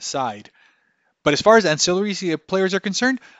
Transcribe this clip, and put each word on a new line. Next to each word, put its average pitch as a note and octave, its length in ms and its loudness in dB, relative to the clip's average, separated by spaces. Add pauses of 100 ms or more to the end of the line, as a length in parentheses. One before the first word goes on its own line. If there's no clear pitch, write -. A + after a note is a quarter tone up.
side. A2+ 500 -8 (720)
But D3 120 2
as C3+ 80 -2
far A3 160 6
as G#3+ 80 2
ancillary F#3+ 480 0 (340)
players F#3+ 240 0
are F#3+ 80 -2
concerned, A#3+ 400 -2 (200)